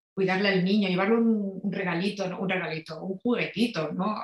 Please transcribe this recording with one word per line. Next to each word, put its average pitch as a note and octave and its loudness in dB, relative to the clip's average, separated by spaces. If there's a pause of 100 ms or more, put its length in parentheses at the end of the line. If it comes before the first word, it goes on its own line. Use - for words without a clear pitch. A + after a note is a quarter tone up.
(140)
cuidarle F#3+ 2
al F3+ 4
niño, G3 4
llevarle G3 4
un, G#3 2
un G3+ -2
regalito, F#3+ -2
¿no? F3+ -6
Un F#3+ -2
regalito, D#3+ -4
un F#3+ -6
juguetito, F3 0
¿no? G#3 -2